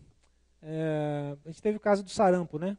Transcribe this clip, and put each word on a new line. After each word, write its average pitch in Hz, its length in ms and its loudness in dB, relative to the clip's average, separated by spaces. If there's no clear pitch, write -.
É, 151 800 -2
a 160 40 -14
gente 165 120 -14
teve 214 160 0
o 214 40 -12
caso 202 240 2
do 190 60 -16
sarampo, 180 480 2
né, 196 200 -4